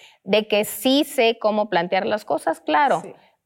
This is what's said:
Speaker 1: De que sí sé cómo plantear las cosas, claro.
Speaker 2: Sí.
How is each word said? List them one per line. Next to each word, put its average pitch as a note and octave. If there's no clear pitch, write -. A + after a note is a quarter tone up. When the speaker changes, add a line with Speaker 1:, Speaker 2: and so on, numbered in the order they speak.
Speaker 1:
De G#3+
que G#3
sí C4+
sé A#3
cómo G#3+
plantear F#3
las G#3
cosas, -
claro. C#4
Speaker 2:
Sí. F#3